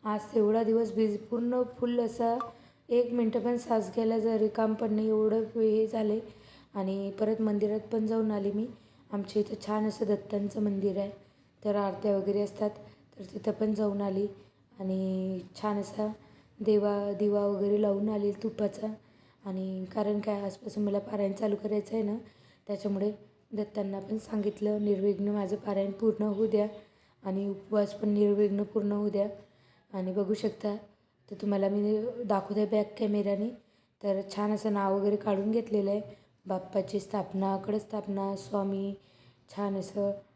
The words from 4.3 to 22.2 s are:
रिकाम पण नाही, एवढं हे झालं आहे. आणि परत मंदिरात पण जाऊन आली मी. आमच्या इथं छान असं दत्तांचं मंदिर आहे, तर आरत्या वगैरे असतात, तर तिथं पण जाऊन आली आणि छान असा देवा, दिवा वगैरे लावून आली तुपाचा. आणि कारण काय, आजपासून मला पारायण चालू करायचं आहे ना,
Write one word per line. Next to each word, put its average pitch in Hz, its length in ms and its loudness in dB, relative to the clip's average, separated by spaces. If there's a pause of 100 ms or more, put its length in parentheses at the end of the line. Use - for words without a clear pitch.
रिकाम 220 360 2
पण 214 200 0
नाही, 220 140 2
एवढं 220 340 4
हे 220 460 2
झालं 220 260 0
आहे. 220 80 0 (520)
आणि 196 460 -2
परत 220 220 2
मंदिरात 214 380 2
पण 220 280 -2
जाऊन 220 240 2
आली 202 200 0
मी. 208 160 -2 (440)
आमच्या 202 280 -2
इथं 208 260 -2
छान 214 220 0
असं 214 180 -2
दत्तांचं 202 560 -2
मंदिर 202 360 0
आहे, 202 140 -4 (540)
तर 208 100 2
आरत्या 202 420 0
वगैरे 196 240 0
असतात, 208 280 -2 (500)
तर 202 40 -12 (100)
तिथं 214 180 -2
पण 214 220 0
जाऊन 202 280 0
आली 196 260 0 (520)
आणि 190 600 -2 (220)
छान 208 160 0
असा 208 300 -4 (520)
देवा, 202 600 2
दिवा 208 260 4
वगैरे 202 360 2
लावून 208 280 2
आली 202 220 0
तुपाचा. 214 560 -4 (580)
आणि 190 400 -4 (100)
कारण 208 240 2
काय, 202 220 -2
आजपासून 202 420 -4
मला 202 160 2
पारायण 202 340 -2
चालू 208 300 0
करायचं 208 320 -2
आहे 226 80 0
ना, 208 120 0 (520)